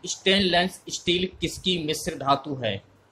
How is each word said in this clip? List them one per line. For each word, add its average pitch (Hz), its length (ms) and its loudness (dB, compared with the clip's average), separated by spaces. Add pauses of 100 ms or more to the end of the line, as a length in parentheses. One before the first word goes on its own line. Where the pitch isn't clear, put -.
स्टेनलेस 185 720 2 (100)
steel 180 360 0 (140)
किसकी 180 360 -2 (100)
मिश्र 156 300 -4
धातु 139 400 0
है? 110 200 -2 (360)